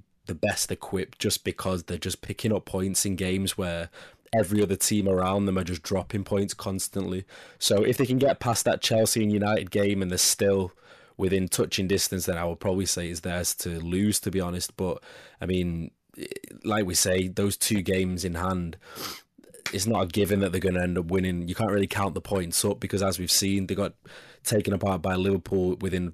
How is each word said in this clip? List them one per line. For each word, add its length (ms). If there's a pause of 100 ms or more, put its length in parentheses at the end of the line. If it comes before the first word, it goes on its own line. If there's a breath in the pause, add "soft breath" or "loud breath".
(260)
the 100
best 340
equipped 480
just 240
because 400
they're 160
just 240
picking 320
up 100
points 400
in 120
games 420
where 320 (440 loud breath)
every 280
other 140
team 300
around 380
them 140
are 60
just 180
dropping 420
points 300
constantly. 720 (340 loud breath)
So 240
if 160
they 80
can 100
get 240
past 240
that 160
Chelsea 420
and 80
United 400
game 300
and 100
they're 60
still 560 (460 soft breath)
within 300
touching 380
distance, 380
then 140
I 80
would 120
probably 280
say 220
it's 120
theirs 360
to 240
lose, 400
to 100
be 100
honest. 340
But, 280 (360 loud breath)
I 60
mean, 460 (760)
like 220
we 80
say, 340
those 300
two 240
games 420
in 100
hand, 440 (920 loud breath)
it's 160
not 180
a 20
given 340
that 100
they're 120
gonna 200
end 140
up 100
winning. 400
You 80
can't 160
really 160
count 280
the 80
points 420
up 160
because, 220
as 160
we've 120
seen, 360
they 80
got 180 (520 loud breath)
taken 280
apart 300
by 120
Liverpool 600
within 380